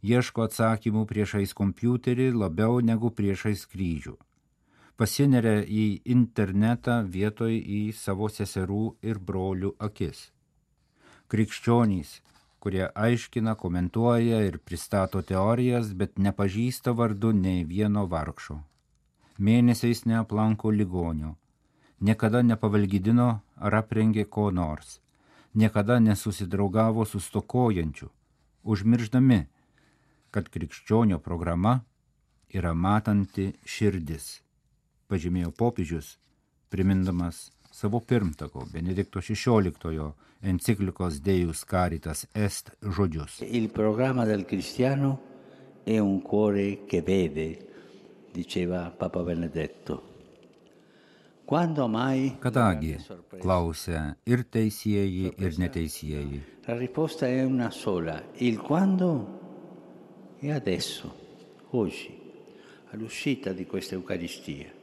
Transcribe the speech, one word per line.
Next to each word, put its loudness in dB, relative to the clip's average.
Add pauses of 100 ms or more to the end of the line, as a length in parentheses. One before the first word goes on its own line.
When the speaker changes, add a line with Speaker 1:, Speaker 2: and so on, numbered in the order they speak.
Speaker 1:
Ieško 2
atsakymų 0
priešais -2
kompiuterį 0
labiau 2
negu 2
priešais -2
kryžių. -6 (800)
Pasineria 4
į 0
internetą 2
vietoj -2
į -4 (140)
savo -4
seserų -4
ir -4
brolių -4
akis. -8 (1040)
Krikščionys, 0 (400)
kurie -2
aiškina, 0
komentuoja 2
ir -2
pristato -2
teorijas, 0
bet -4
nepažįsta 0
vardu 0
nei 2
vieno 0
vargšo. -6 (800)
Mėnesiais 4
neaplanko 2
ligonio, 0 (680)
niekada 4
nepavalgydino 4 (260)
ar 0
aprengė 2
ko 0
nors, -4 (560)
niekada 4
nesusidraugavo 2
su -6
stokojančiu, -2 (520)
užmirždami, 4 (920)
kad -4
krikščionio 0
programa 0 (760)
yra -2
matanti 0 (140)
širdis, -4 (640)
pažymėjo -2
popiežius, -2 (520)
primindamas 0 (220)
savo -2
pirmtako -2
Benedikto -4
šešioliktojo 0 (280)
enciklikos -2
Deus 0
Caritas -2
Est -4 (100)
žodžius. -4
Speaker 2:
Il -2
programma 0
del 0
cristiano -2 (640)
è 0
un 2
cuore 0
che 0
vede, -2 (640)
diceva -4
Papa -4
Benedetto. -6 (1300)
Quando 2
mai 0
Speaker 1:
Kadagi, 2
Speaker 2:
sorpresa? -18
Speaker 1:
klausė 0 (240)
ir 2
teisieji, 0
ir -4
Speaker 2:
Sorpresa? -2
Speaker 1:
neteisieji. -4 (240)
Speaker 2:
La -4
risposta -2
è 2
una 0
sola. -4 (160)
Il 2
quando 0 (1000)
è -6
adesso, -4 (580)
oggi, -2 (720)
all'uscita -6
di -8
questa -8
Eucaristia. -8 (120)